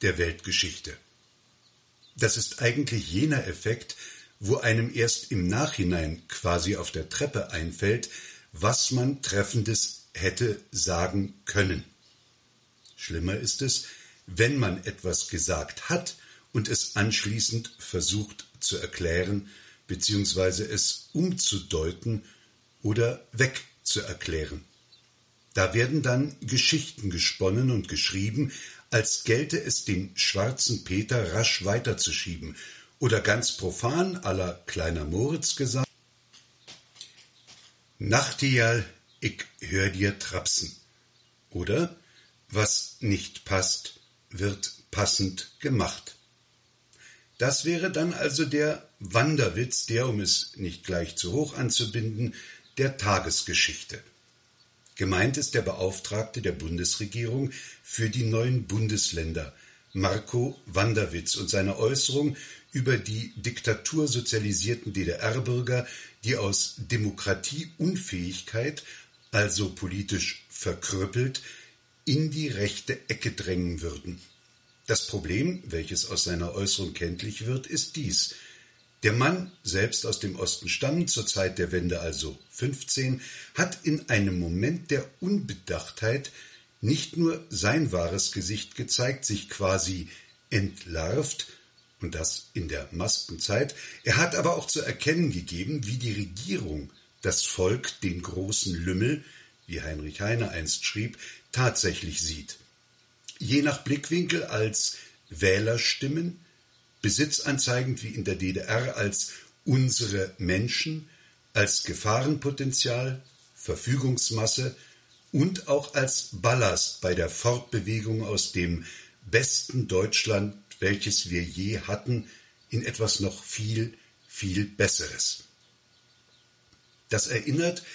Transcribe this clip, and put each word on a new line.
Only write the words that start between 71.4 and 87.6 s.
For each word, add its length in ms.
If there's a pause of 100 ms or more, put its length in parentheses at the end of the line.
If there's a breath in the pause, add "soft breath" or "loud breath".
in 280
die 180
rechte 600
Ecke 220
drängen 480
würden. 400 (680)
Das 200
Problem, 600
welches 400
aus 180
seiner 280
Äußerung 400
kenntlich 520
wird, 220
ist 280
dies. 400 (680 loud breath)
Der 100
Mann, 380 (120)
selbst 420
aus 140
dem 160
Osten 320
stammend, 440
zur 140
Zeit 320
der 140
Wende 300
also 360 (140)
fünfzehn, 680 (320 loud breath)
hat 300
in 260
einem 300
Moment 520
der 180 (120)
Unbedachtheit 1120 (500 loud breath)
nicht 340
nur 340
sein 420